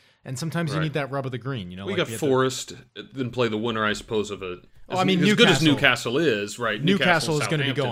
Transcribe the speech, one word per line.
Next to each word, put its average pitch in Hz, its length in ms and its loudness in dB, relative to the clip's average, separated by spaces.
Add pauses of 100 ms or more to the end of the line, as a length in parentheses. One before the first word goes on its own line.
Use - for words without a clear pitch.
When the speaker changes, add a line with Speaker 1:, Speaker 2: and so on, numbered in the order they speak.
(240)
Speaker 1:
And 127 160 -10
sometimes 165 320 -4
you 147 60 -4
Speaker 2:
Right. 156 80 -2
Speaker 1:
need 147 80 -6
that 139 180 -4
rub 135 160 -4
of 123 40 -6
the 127 60 -6
green, 110 320 -8
you 92 80 -12
know, 98 80 -10
Speaker 2:
We 185 60 -6
Speaker 1:
like 196 60 -4
Speaker 2:
got 160 100 0
Speaker 1:
we 113 60 -8
had 110 80 -8
the 156 60 0
Speaker 2:
Forest, 131 460 0 (400)
then 131 160 -4
play 120 180 2
the 110 120 -2
winner, 110 260 0
I 104 80 2
suppose, 101 380 -2
of 92 100 -8
a, 90 160 -8 (320)
Speaker 1:
Oh, - 40 -6
Speaker 2:
as, 180 60 0
Speaker 1:
I 185 40 2
mean, 185 200 4
Speaker 2:
as 208 120 6
good 240 140 8
as - 120 4
Speaker 1:
Newcastle. 135 520 4
Speaker 2:
Newcastle 131 40 0
is, 107 400 0
right? 117 260 -2
Speaker 1:
Newcastle 165 520 2
Speaker 2:
Newcastle, 151 60 0
Speaker 1:
is 110 60 0
gonna 147 160 -2
be 139 60 0
Speaker 2:
Southampton, 135 220 -2